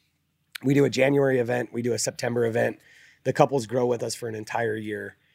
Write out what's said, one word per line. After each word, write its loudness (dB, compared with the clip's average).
we 2
do 6
a 2
January 4
event, -2
we -4
do -2
a -2
September -2
event. 0
The 0
couples 4
grow 0
with -2
us -6
for -8
an -8
entire -4
year. -8